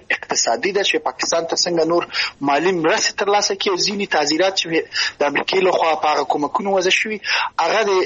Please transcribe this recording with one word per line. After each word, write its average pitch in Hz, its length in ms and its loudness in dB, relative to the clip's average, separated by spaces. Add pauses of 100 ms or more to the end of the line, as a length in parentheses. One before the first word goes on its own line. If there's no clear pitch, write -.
اقتصادي - 600 -2
ده 196 100 0
چې 170 160 0
پاکستان 165 480 -2
ته 170 100 -4
څنګه 165 320 0
نور 170 180 0 (360)
مالي 143 300 2
مرستې 185 460 0
ترلاسه 202 380 2
کړي 196 140 -2
او 190 60 2
ځینې 202 360 -2
تعزیرات 156 440 2
چې 180 120 -2 (520)
د - 40 0
امریکې 143 320 0
لخوا 170 400 2
په 151 140 -2
هغه 147 140 2
کومکونو 147 480 -2
وضع 185 180 2
شوي، 214 300 -2 (420)
هغه 170 220 2
دې، 196 220 2